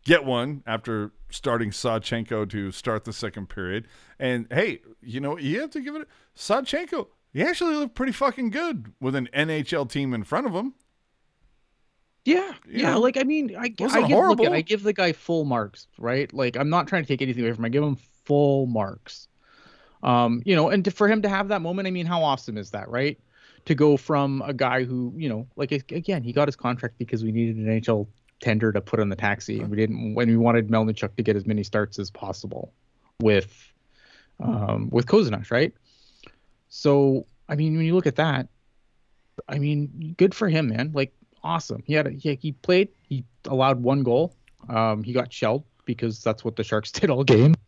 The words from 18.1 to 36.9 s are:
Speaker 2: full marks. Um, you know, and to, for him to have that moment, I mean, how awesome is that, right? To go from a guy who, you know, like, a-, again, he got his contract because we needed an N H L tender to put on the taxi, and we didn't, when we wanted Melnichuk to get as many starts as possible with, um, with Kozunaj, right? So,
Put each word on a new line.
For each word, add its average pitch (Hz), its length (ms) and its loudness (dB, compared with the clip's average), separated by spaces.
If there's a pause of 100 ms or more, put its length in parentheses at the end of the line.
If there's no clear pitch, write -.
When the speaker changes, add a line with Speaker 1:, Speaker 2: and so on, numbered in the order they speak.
Speaker 2:
full 139 420 4
marks. 101 600 -6 (760)
Um, 120 420 4
you 196 100 4
know, 156 140 4
and 190 160 2
to, 202 60 0
for 202 160 2
him 214 160 2
to 208 60 0
have 196 180 -2
that 196 160 -2
moment, 185 240 -4
I 185 40 -4
mean, 180 140 -4
how 170 180 0
awesome 131 340 -2
is 101 140 -10
that, 101 180 -10
right? 135 300 -2 (460)
To 160 100 2
go 143 220 6
from 139 480 0
a 143 80 -6
guy 127 300 0
who, 123 320 -6
you 156 140 -4
know, 113 260 -6
like, 143 160 -4
a-, 139 240 -6
again, 170 280 -2
he 117 80 -6
got 143 160 4
his 139 80 -4
contract 123 440 -4
because 113 240 -4
we 110 80 0
needed 113 240 0
an 110 120 -4
N 110 100 2
H 110 120 -2
L 104 180 0 (320)
tender 110 320 2
to 101 100 0
put 110 180 -2
on 104 100 0
the 98 60 -4
taxi, 107 440 -4
and 110 120 -6
we 104 60 -2
didn't, 110 360 -2
when 117 160 2
we 113 80 6
wanted 117 300 4
Melnichuk 110 480 0
to 117 80 -2
get 107 120 2
as 98 120 -4
many 107 160 0
starts 104 340 -4
as 98 140 -8
possible - 600 -12 (480)
with, 101 520 2 (680)
um, 107 520 -2
with 123 160 0
Kozunaj, 123 420 2
right? 123 240 0 (960)
So, 139 560 2 (240)